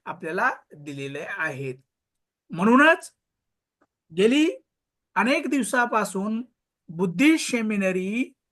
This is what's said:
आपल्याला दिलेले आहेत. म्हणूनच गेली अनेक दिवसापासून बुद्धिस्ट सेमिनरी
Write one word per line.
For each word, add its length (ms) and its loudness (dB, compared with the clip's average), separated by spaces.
आपल्याला 460 -4
दिलेले 520 -10
आहेत. 460 -8
म्हणूनच 640 4
गेली 340 4
अनेक 340 0
दिवसापासून 920 -2
बुद्धिस्ट 600 2
सेमिनरी 840 -2